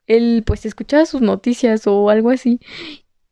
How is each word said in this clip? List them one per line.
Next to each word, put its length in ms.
Él, 380
pues, 220
escuchaba 400
sus 160
noticias 640
o 240
algo 200
así. 300